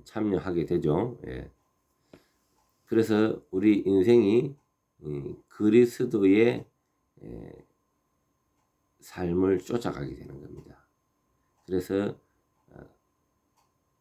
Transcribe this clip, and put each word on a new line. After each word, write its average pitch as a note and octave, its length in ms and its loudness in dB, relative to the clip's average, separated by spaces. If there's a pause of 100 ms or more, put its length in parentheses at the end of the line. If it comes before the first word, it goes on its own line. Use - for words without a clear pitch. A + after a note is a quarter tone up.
참여하게 F#2 600 -4
되죠. F2+ 600 -2
예. C2 240 -14 (1300)
그래서 A2 560 2 (100)
우리 G2 280 4
인생이, A2 760 4 (480)
음, D2 320 -10 (140)
그리스도의, A#2 1160 2 (560)
에, G#1+ 300 -16 (1500)
삶을 F#2 580 -2
쫓아가게 - 560 -8
되는 - 240 -18
겁니다. - 480 -20 (760)
그래서, F#2+ 500 -4 (540)
어, - 100 -20 (1200)